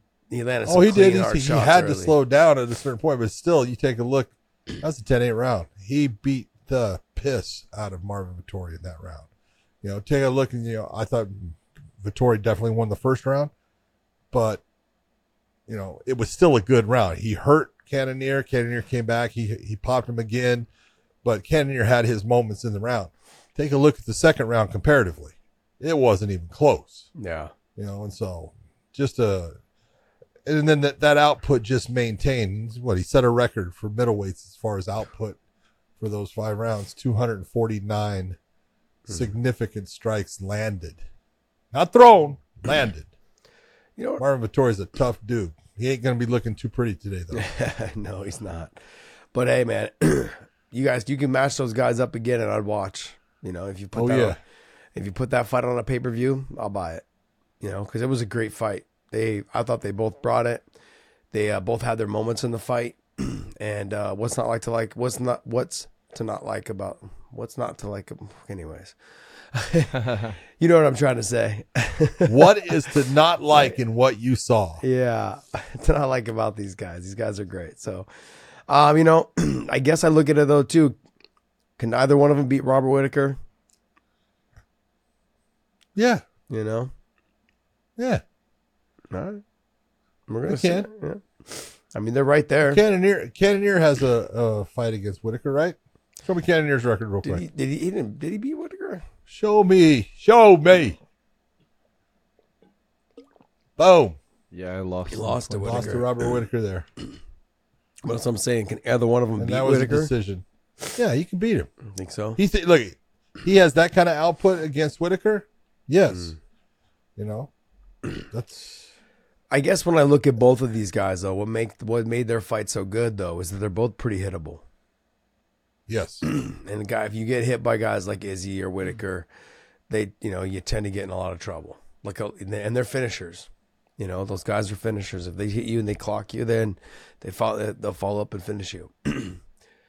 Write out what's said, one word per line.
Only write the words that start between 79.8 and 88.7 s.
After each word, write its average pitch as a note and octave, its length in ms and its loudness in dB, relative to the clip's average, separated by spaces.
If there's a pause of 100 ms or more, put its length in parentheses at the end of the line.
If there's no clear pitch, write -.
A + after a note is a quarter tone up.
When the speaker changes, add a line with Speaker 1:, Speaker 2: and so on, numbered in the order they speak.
Speaker 1:
I E3 60 4
look D#3 200 6
at D3 80 4
it D3 100 4
though C#3+ 160 6
too. D3+ 300 4 (840)
Can A2+ 140 -4
either C3+ 240 4
one C#3+ 120 6
of C#3+ 80 4
them C#3 100 0
beat C3+ 160 0
Robert C3 260 2
Whitaker? C#3 480 0 (2500)
Speaker 2:
Yeah. A3 240 4 (300)
Speaker 1:
You A2 140 -4
know? A2+ 280 -4 (1080)
Speaker 2:
Yeah. A#3+ 240 -2 (920)